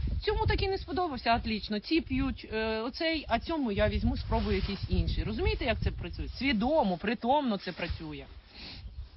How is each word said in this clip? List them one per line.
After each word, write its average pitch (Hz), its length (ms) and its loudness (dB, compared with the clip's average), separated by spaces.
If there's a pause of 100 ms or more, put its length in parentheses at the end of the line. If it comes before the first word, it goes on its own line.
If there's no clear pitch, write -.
(260)
цьому 427 200 2
такий 392 220 2
не 381 100 0
сподобався, 277 580 0
отлично, 214 440 -2
ці 320 220 0
п'ють, 262 520 -2
е, 220 260 0
оцей, 311 480 -2
а 233 120 2
цьому 285 320 0
я 208 180 4
візьму, 226 280 2
спробую 214 380 2
якийсь 196 340 -2
інший. 165 340 2
Розумієте, 330 420 0
як 220 140 2
це - 120 0
працює? - 360 -6
Свідомо, 240 680 2
притомно 240 600 2
це 180 140 -6
працює. 156 520 -6 (920)